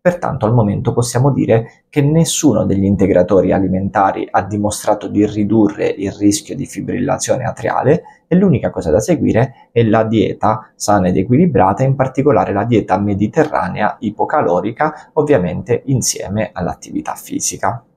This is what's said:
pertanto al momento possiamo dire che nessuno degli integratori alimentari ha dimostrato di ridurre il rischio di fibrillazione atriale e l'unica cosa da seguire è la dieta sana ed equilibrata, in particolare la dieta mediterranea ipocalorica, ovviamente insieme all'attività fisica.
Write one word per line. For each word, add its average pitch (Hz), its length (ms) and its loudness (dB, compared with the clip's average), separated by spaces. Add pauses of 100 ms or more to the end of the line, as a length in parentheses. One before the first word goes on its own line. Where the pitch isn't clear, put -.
pertanto - 460 -2
al 113 80 2
momento 104 380 0
possiamo 123 400 0
dire - 560 0
che 147 120 -2
nessuno 143 640 2
degli 98 200 0
integratori 90 640 2
alimentari 95 800 0
ha 107 120 0
dimostrato 104 680 -4
di 101 180 2
ridurre 104 640 0
il 95 240 -6
rischio 101 420 -2
di - 120 -8
fibrillazione 95 760 -4
atriale - 600 0 (260)
e 165 80 2
l'unica 160 340 2
cosa 85 220 -4
da 95 80 4
seguire 113 720 -2
è 117 100 2
la 110 220 2
dieta 110 720 -2
sana 98 320 2
ed 90 80 0
equilibrata, 123 680 2
in 135 140 2
particolare 131 560 0
la 101 100 0
dieta 107 380 2
mediterranea 101 1000 -2
ipocalorica, 113 1160 -2
ovviamente 117 720 0
insieme 110 680 -4
all'attività - 640 -8
fisica. - 680 -6 (120)